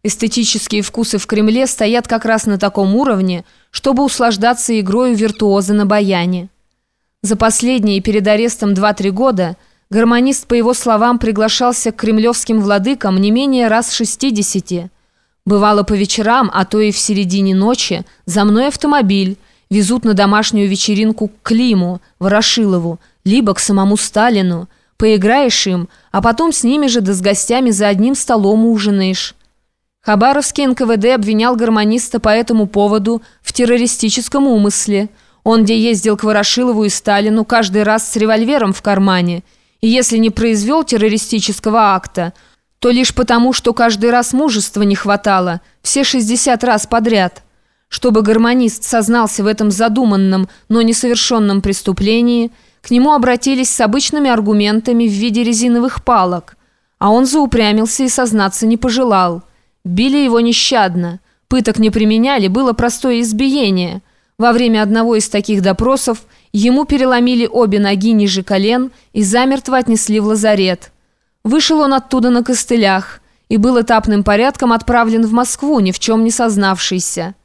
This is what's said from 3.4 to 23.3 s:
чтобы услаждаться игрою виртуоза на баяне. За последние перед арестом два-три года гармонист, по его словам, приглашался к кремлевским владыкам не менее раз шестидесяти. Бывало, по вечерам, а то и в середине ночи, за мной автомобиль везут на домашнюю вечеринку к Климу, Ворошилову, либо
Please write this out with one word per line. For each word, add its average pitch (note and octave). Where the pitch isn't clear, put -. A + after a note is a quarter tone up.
чтобы C4+
услаждаться A#3
игрою A3+
виртуоза G3+
на G#3
баяне. F#3
За G#3
последние A3
перед G3+
арестом G#3+
два-три G3+
года F#3+
гармонист, A#3+
по -
его A#3
словам, A#3
приглашался A3+
к -
кремлевским A3
владыкам G3+
не G3+
менее B3+
раз A3+
шестидесяти. G3+
Бывало, G#3
по G#3
вечерам, G#3+
а F#3+
то G#3+
и G#3+
в G3+
середине F#3+
ночи, F#3+
за G3
мной A3
автомобиль G3+
везут G#3+
на G#3+
домашнюю G3+
вечеринку G#3+
к -
Климу, G3+
Ворошилову, F#3+
либо G#3